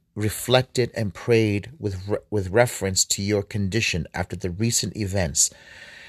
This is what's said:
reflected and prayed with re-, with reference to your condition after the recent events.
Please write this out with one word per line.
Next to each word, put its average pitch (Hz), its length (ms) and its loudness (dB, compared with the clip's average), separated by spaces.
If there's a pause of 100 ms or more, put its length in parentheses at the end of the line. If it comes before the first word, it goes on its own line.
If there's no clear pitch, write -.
(140)
reflected 120 800 0
and 104 180 -2
prayed 110 680 2
with 98 300 -6
re-, 104 100 -2 (120)
with 95 180 -2
reference 95 560 2
to - 180 -4
your 101 200 2
condition 98 720 -2
after - 200 -4
the 90 160 -6
recent 107 460 -2
events. 92 540 0 (580)